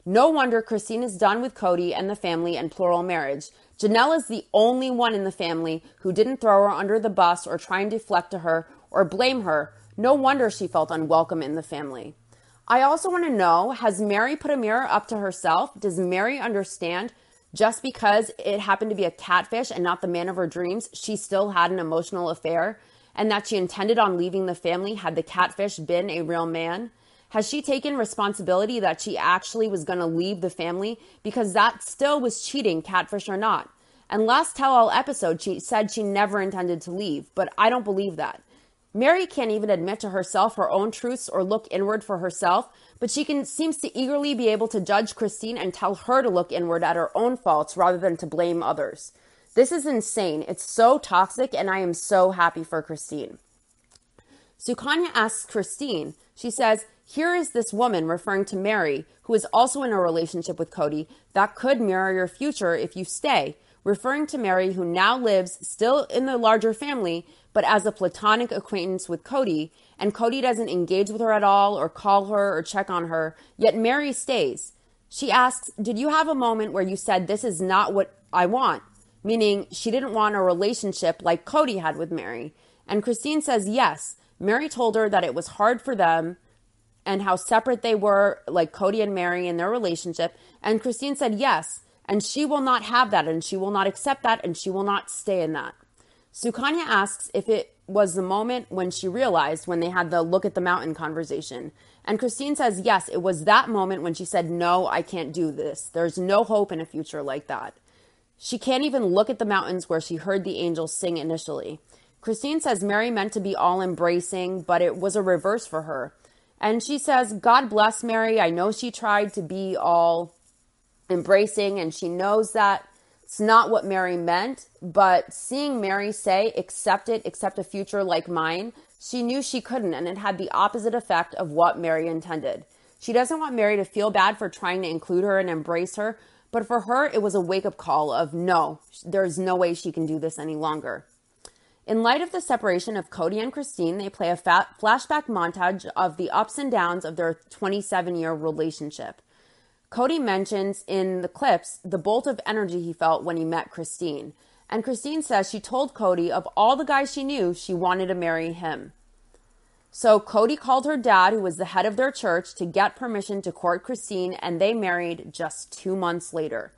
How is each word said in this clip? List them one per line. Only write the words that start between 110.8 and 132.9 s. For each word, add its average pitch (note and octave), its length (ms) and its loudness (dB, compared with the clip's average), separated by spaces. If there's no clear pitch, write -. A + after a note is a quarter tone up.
sing E3+ 260 -4
initially. D#3 640 -8
Christine C#4 400 -4
says A3 220 0
Mary G#3 280 0
meant G#3 240 -2
to G#3 60 -4
be F#3+ 140 -4
all F3+ 260 2
embracing, F3 800 -2
but F3 200 2
it F3 160 2
was F#3+ 160 -2
a G#3 80 2
reverse F#3 440 2
for D#3+ 160 -6
her. D3 320 -8
And A3 220 0
she C#4+ 160 -4
says, B3+ 360 2
"God A#3+ 360 4
bless G#3+ 320 2
Mary. A3+ 380 2
I E3+ 100 4
know F3 220 0
she A#3+ 180 -8
tried G#3 440 0
to G3 80 -4
be F#3+ 340 -6
all E3+ 580 2
embracing, G3 680 2
and D#3+ 160 -4
she F3+ 140 -6
knows G3+ 440 0
that G3+ 360 2
it's - 180 -10
not A3 300 6
what A3 140 2
Mary F#3 320 0
meant, F3+ 520 -2
but F3+ 500 4
seeing C4+ 480 -4
Mary G3+ 320 -2
say, G3+ 440 0
'Accept - 520 -2
it, A3 180 -2
accept F#3+ 320 -6
a F#3 60 -4
future G3+ 380 -4
like F3 260 -2
mine,' E3+ 440 -2
she B3 240 -6
knew B3+ 200 -2
she B3 180 -6
couldn't, G#3 340 -4
and E3+ 140 -6
it F#3+ 100 -8
had G3+ 200 -4
the F#3 120 -6
opposite G#3 440 0
effect F3 400 -2
of E3+ 160 -6
what E3 280 4
Mary E3 300 0
intended." D#3+ 560 -6